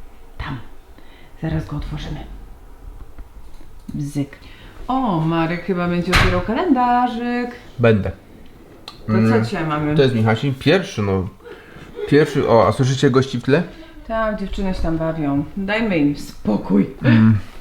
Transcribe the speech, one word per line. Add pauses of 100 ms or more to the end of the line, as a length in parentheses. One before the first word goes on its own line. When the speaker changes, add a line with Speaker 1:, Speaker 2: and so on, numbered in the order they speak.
(380)
Speaker 1:
Tam. (840)
Zaraz
go
otworzymy. (1700)
Bzyk. (500)
O,
Marek
chyba
będzie
otwierał
kalendarzyk. (280)
Speaker 2:
Będę. (960)
Speaker 1:
To
co
Speaker 2:
Mm,
Speaker 1:
dzisiaj
mamy?
Speaker 2:
to
jest
Michasi.
Pierwszy,
no. (840)
Pierwszy,
o,
a
słyszycie
gości
w
tle? (440)
Speaker 1:
Tak,
dziewczyny
się
tam
bawią. (140)
Dajmy
im
spokój. (140)
Speaker 2:
Mm. (240)